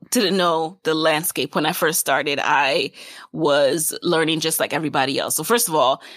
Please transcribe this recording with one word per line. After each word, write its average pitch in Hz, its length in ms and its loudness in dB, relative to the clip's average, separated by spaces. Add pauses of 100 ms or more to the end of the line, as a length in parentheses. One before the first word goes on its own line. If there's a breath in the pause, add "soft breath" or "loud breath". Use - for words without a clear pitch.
(100)
didn't 196 260 2
know 165 460 0
the 160 100 0
landscape 156 640 0
when 151 100 0
I 160 80 0
first 160 280 0
started. 143 420 0
I 143 480 0 (420 loud breath)
was 147 720 0
learning 160 380 2
just 160 200 -2
like 127 140 -2
everybody 147 440 -2
else. - 180 -2
So 156 80 -4
first 233 240 0
of 165 60 -4
all, 139 280 2 (140 loud breath)